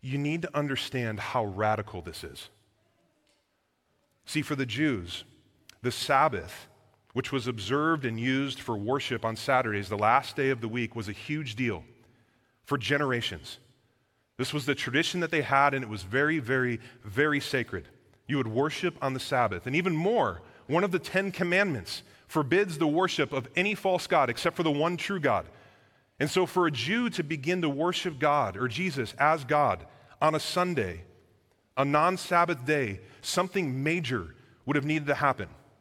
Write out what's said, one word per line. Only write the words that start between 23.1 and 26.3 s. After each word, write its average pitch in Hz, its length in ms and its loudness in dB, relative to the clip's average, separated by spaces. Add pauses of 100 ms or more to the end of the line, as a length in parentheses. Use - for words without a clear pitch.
of 131 220 -4
any 196 180 2
false 185 320 0
god 147 240 4
except - 260 0
for - 60 -2
the 165 80 4
one 156 280 2
true 196 220 -4
God. 110 280 2 (720)
And 147 100 0